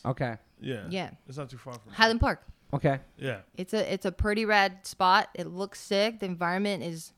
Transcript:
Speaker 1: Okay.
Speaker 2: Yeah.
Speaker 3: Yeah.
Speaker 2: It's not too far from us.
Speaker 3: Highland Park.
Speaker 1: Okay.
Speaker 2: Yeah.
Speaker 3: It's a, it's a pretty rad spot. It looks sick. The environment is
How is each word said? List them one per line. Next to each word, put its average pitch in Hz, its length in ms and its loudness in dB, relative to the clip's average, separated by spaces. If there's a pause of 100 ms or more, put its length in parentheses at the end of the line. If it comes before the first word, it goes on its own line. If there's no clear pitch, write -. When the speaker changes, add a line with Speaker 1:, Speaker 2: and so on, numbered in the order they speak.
Speaker 1:
Okay. 123 320 -2 (240)
Speaker 2:
Yeah. 127 300 -6
Speaker 3:
Yeah. 180 200 -6 (180)
Speaker 2:
It's 135 100 -12
not 139 100 -10
too 123 100 -18
far 127 160 -14
from - 180 -18
us. - 40 -16
Speaker 3:
Highland 226 240 6
Park. 240 220 2 (300)
Speaker 1:
Okay. 139 260 2 (200)
Speaker 2:
Yeah. 131 200 -4 (180)
Speaker 3:
It's 185 180 -8
a, 214 180 0
it's 190 140 -2
a 180 60 -2
pretty 214 320 0
rad 196 420 4
spot. 190 480 4
It 175 120 -8
looks 185 340 -10
sick. 214 400 0
The 202 60 -4
environment 180 560 -2
is 165 360 -8